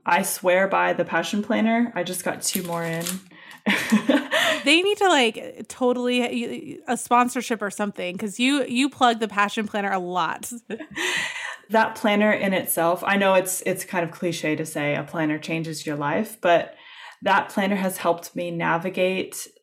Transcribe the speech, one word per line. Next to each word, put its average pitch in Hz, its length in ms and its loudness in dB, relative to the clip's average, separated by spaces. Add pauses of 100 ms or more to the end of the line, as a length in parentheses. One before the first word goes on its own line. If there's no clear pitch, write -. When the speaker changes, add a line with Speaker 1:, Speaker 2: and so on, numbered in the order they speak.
Speaker 1:
I 180 160 4
swear 190 440 2
by 180 280 2
the 175 100 0
Passion 175 380 -2
Planner. 226 520 2
I 175 100 -2
just 180 200 -8
got - 180 -4
two - 200 -4
more 170 220 -4
in. 165 200 -4 (640)
<laughs> - 560 2 (420)
Speaker 2:
They 320 180 6
need 403 160 0
to, 392 100 4
like, 254 600 2
totally, 247 1200 -2
a 240 80 0
sponsorship 240 680 0
or 196 80 -4
something, 190 480 -6
'cause 208 220 -6
you, 269 240 4
you 254 260 0
plug 233 300 4
the 226 80 -2
Passion 208 400 -2
Planner 196 240 -2
a 190 80 0
lot. 175 500 -4 (180)
<laughs> - 1040 -8
Speaker 1:
That 220 260 2
planner 208 360 4
in 196 200 0
itself, 175 520 0
I 196 120 2
know 196 180 6
it's, 185 280 2
it's 185 220 -4
kind 175 200 -2
of 165 80 -6
cliche 165 420 -2
to 160 100 -4
say 147 300 -2
a 147 80 -2
planner 156 340 -2
changes 160 480 -6
your 151 120 -4
life, 156 440 -2
but - 360 2 (460)
that 190 260 2
planner 196 260 0
has 190 220 -2
helped 170 400 -2
me 175 160 -6
navigate 180 960 -2 (140)